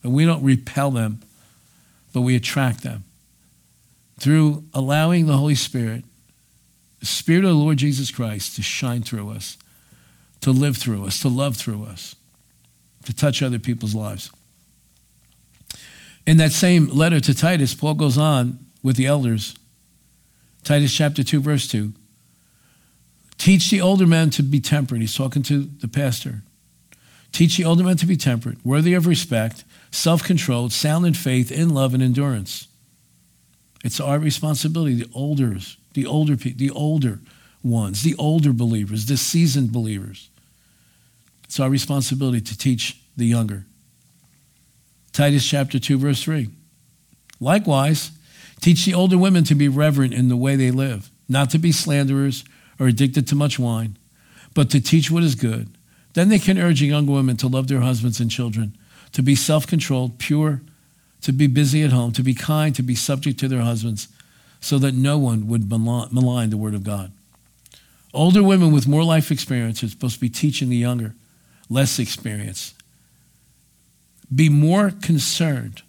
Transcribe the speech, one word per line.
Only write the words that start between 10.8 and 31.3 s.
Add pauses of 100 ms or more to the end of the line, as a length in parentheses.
us,
to
love
through
us, (880)
to
touch
other
people's
lives. (2000)
In
that
same
letter
to
Titus,
Paul
goes
on (220)
with
the
elders. (1080)
Titus
chapter
two,
verse
two. (1400)
"Teach
the
older
men
to
be
temperate."
He's
talking
to (120)
the
pastor. (880)
"Teach
the
older
men
to
be
temperate,
worthy
of
respect, (260)
self-controlled,
sound
in
faith,